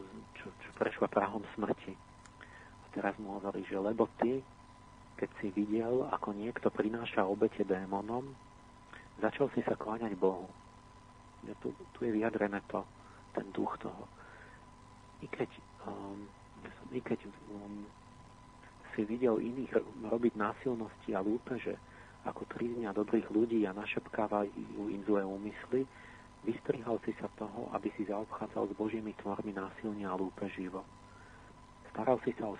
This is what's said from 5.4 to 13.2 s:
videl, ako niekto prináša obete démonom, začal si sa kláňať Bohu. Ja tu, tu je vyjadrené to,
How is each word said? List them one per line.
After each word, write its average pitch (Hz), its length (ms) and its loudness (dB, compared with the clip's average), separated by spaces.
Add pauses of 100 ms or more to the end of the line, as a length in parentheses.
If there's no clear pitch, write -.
videl, 113 600 4
ako - 240 0
niekto 113 360 0
prináša 110 560 2
obete 104 360 4
démonom, 101 640 0 (920)
začal 113 340 4
si 120 100 4
sa - 160 2
kláňať 110 400 0
Bohu. 92 280 6 (1000)
Ja 107 120 -6
tu, - 160 -4 (200)
tu - 120 -16
je 110 80 4
vyjadrené 104 560 2
to, 98 120 2 (520)